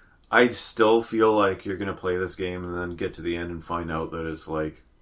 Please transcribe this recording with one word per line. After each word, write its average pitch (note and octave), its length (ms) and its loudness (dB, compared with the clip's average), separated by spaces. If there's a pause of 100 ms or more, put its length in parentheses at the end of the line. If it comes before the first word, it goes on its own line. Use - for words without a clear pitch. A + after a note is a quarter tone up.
(320)
I A#2+ 180 8
still A2+ 520 2
feel A2 300 2
like G2 320 2
you're G2 120 -4
gonna F#2+ 180 -4
play F2+ 240 -2
this F#2 160 -6
game F2+ 300 -6
and F2 120 -6
then F2 200 -6
get F#2+ 180 -6
to D#2+ 80 -14
the E2+ 140 -2
end F2 140 -6
and E2+ 140 -10
find E2+ 260 -6
out D#2+ 200 -4
that E2 160 -6
it's, D#2 200 -8
like, D#2 360 -6 (200)